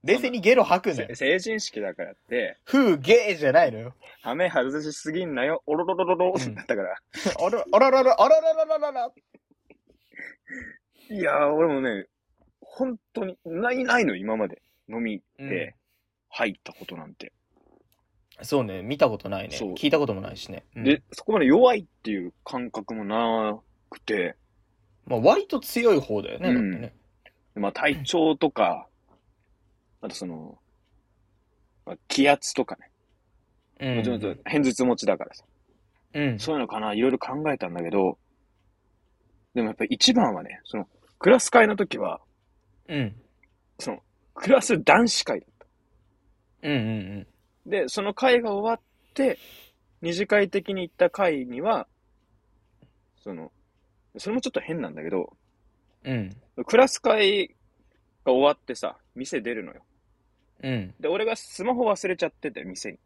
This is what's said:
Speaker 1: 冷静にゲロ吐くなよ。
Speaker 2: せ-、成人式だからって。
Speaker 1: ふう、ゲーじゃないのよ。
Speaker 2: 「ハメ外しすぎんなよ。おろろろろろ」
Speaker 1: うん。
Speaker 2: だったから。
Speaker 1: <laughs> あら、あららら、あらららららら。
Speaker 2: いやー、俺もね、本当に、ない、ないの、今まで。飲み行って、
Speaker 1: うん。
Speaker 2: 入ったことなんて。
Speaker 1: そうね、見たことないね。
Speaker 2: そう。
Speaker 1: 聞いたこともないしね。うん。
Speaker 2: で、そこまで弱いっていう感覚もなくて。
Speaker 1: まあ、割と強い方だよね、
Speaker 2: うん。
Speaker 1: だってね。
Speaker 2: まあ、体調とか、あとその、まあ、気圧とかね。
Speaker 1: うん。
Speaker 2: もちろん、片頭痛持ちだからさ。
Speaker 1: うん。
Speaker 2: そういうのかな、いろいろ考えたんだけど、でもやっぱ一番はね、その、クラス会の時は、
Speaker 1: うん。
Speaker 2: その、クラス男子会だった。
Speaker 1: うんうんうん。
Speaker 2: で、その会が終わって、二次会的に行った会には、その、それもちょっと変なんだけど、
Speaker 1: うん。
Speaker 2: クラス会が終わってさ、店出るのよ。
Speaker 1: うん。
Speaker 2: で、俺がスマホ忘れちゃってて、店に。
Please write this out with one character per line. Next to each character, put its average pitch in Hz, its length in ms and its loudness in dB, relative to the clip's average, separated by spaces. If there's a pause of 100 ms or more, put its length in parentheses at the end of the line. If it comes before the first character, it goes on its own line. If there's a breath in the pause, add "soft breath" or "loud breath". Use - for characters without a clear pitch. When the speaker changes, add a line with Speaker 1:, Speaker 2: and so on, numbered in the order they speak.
Speaker 1:
冷 196 160 2
静 247 120 -2
に 247 100 -6
ゲ 214 140 6
ロ 240 100 6
吐 185 260 2
く 156 40 -2
な 123 80 -4
よ。 - 80 -8
Speaker 2:
せ-、 120 60 -10
成 147 220 0
人 214 220 -4
式 - 200 -8
だ 95 140 -6
か 90 100 -10
ら 92 80 -14
っ - 20 -18 (140)
て。 113 360 -4
Speaker 1:
ふ 254 280 4
う、 151 60 2
ゲ 208 340 4
ー 170 40 -4
じ 147 100 -2
ゃ 131 60 4
な 165 140 8
い 123 60 -2
の 107 60 -10
よ。 120 160 -12 (280 soft breath)
Speaker 2:
「ハ 120 120 -4
メ 170 160 0
外 139 320 -2
し 151 100 -8
す 156 200 -10
ぎ 180 120 -4
ん 156 100 -8
な 123 100 -2
よ。 151 220 -2
お 151 80 -2
ろ 170 100 -2
ろ 185 100 -2
ろ 180 100 0
ろ 180 100 2
ろ」 180 220 0
Speaker 1:
う 135 60 -4
ん。 120 120 -8
Speaker 2:
だ 101 80 -14
っ - 40 -18
た 113 100 0
か 101 60 -4
ら。 92 140 -6
Speaker 1:
<laughs> - 420 -8
あ 180 120 0
ら、 214 220 -2
あ 202 60 6
ら 262 120 8
ら 262 120 6
ら、 254 200 6
あ 254 60 8
ら 311 120 8
ら 320 140 2
ら 320 100 0
ら 311 140 0
ら 294 140 -4
ら。 247 200 -6 (2000 loud breath)
Speaker 2:
い 208 80 -8
や 147 300 2
ー、 147 40 2
俺 160 160 4
も 139 120 0
ね、 110 260 -2 (540)
本 254 380 -6 (140)
当 226 120 -6
に、 185 200 -10
な 185 280 -4
い、 254 120 -2
な 233 160 2
い 214 40 2
の、 110 120 0
今 107 200 -4
ま 107 120 -2
で。 - 140 -14 (260)
飲 113 120 -6
み 113 120 -4
行 98 100 -10
っ - 260 -16
て、 92 160 -4
Speaker 1:
う 67 40 -12
ん。 - 60 -20 (560)
Speaker 2:
入 117 200 -4
っ 92 120 -12
た - 100 -16
こ - 140 -20
と 90 100 -14
な 80 100 -16
ん - 80 -20
て。 - 180 -20 (1080)
Speaker 1:
そ 143 180 0
う 120 40 -2
ね、 95 180 -10
見 127 140 -8
た 143 120 4
こ 107 100 -4
と - 100 -12
な 98 140 -6
い 101 60 -12
ね。 - 80 -12
Speaker 2:
そ 110 100 -6
う。 92 80 -6
Speaker 1:
聞 - 140 -2
い - 20 4
た 156 80 4
こ 143 80 0
と 110 80 -4
も 92 60 -8
な 101 120 -12
い - 40 -16
し - 140 -16
ね。 87 140 -14 (120)
う 120 40 -14
ん。 113 40 -8
Speaker 2:
で、 165 180 4 (100)
そ - 120 -18
こ 214 80 -2
ま 208 80 2
で 143 60 4
弱 233 280 8
い 208 60 -2
っ 170 40 -16 (180)
て 110 80 -8
い 95 160 -4
う - 60 -12 (120)
感 123 260 -8
覚 110 240 -10
も 107 100 -8
な 110 560 -2 (300)
く - 100 -18
て。 95 360 -4 (680)
Speaker 1:
ま 123 100 -2
あ、 110 40 0
割 359 260 4
と 277 140 -4
強 233 340 2
い 147 60 4
方 104 220 -4
だ - 100 -10
よ - 60 -10
ね、 - 100 -4
Speaker 2:
う 123 40 2
ん。 101 180 0
Speaker 1:
だ 90 80 -6
っ - 20 -10
て - 60 -12
ね。 - 80 -18 (600)
Speaker 2:
ま 104 140 -4
あ、 - 40 -4
体 147 320 -2
調 160 320 2
と 156 140 0
か、 87 380 0 (1120)
あ - 80 -10
と - 60 -12
そ 92 120 -12
の、 80 320 -14 (1300)
ま - 100 -14
あ、 - 20 -16 (120)
気 139 200 4
圧 - 260 2
と 127 100 0
か - 120 -10
ね。 - 140 -20 (880)
Speaker 1:
う 131 140 -4
ん。 - 20 0
Speaker 2:
も 113 60 0
ち 120 80 -2
ろ 120 60 -2
ん、 98 40 -6
片 107 420 -4
頭 127 100 2
痛 131 120 -2
持 123 120 2
ち - 100 -4
だ 180 120 2
か - 60 -8
ら - 100 -18
さ。 - 100 -20 (680)
Speaker 1:
う 147 60 -4 (140)
ん。 104 40 -8
Speaker 2:
そ 151 140 -4
う - 20 0
い 147 40 -2
う - 20 -2
の 113 80 -4
か 107 120 -8
な、 107 140 -4
い 110 60 0
ろ 127 80 4
い - 20 4
ろ 123 80 0
考 143 340 -8
え 127 60 -4
た 90 100 -6
ん 85 60 -10
だ 87 80 -6
け 82 80 -4
ど、 95 280 0 (1400)
で 123 80 -2
も 110 60 -2
や 110 60 -6
っ - 20 -14
ぱ 110 120 -4
一 - 260 2
番 151 200 2
は 82 80 -8
ね、 - 220 -16
そ - 120 -12
の、 - 120 -8 (300)
ク - 100 4
ラ 240 120 8
ス - 100 -6
会 233 160 8
の 208 100 0
時 202 220 -4
は、 82 220 -6 (680)
Speaker 1:
う 156 80 -6
ん。 110 180 -4 (640)
Speaker 2:
そ - 120 -8
の、 - 80 -10 (360)
ク - 160 -2
ラ 262 120 8
ス 202 200 0
男 214 260 6
子 - 160 -2
会 107 160 -4
だ - 60 -20
っ - 120 -20
た。 - 80 -20 (960)
Speaker 1:
う 147 60 -6
ん 147 40 0
う - 40 2
ん - 20 2
う 113 40 0 (380)
ん。 98 60 -18 (400)
Speaker 2:
で、 165 220 -2
そ 202 140 -6
の 202 120 -4
会 247 260 4
が 226 120 -4
終 208 180 -2
わ 233 40 2
っ - 400 -16
て、 269 240 0 (640 soft breath)
二 170 120 -4
次 196 120 -2
会 202 220 4
的 196 260 -4
に 190 80 -4
行 175 80 -10
っ - 40 -20
た 175 160 4
会 156 360 0
に 123 140 -10
は、 180 260 -2 (1400)
そ 95 120 -12
の、 80 180 -16 (640)
そ - 140 -8
れ 220 40 -2
も 254 60 0
ち - 80 -6
ょ - 20 -4
っ - 20 -20
と - 80 -4
変 160 200 -6
な 98 80 -6
ん 76 60 -12
だ 78 80 -12
け 82 80 -8
ど、 - 260 -4 (680)
Speaker 1:
う 135 80 -6
ん。 101 240 -4 (300)
Speaker 2:
ク 220 100 2
ラ 262 120 6
ス - 100 -6
会 208 500 2 (760)
が 131 80 2
終 135 140 4
わ 147 80 6
っ - 40 -8
て - 160 -12
さ、 - 220 -8 (180)
店 131 260 -6
出 117 140 -6
る 107 100 -8
の - 80 -16
よ。 - 100 -20 (800)
Speaker 1:
う 131 80 -6
ん。 104 300 -6
Speaker 2:
で、 - 80 -4
俺 202 160 0
が 220 120 -2
ス - 280 -14
マ 247 100 0
ホ 240 120 0
忘 196 220 -2
れ 180 80 -2
ち - 60 -2
ゃ 165 60 0
っ - 40 -8
て - 180 -10
て、 87 140 -12
店 95 280 -12
に。 - 140 -20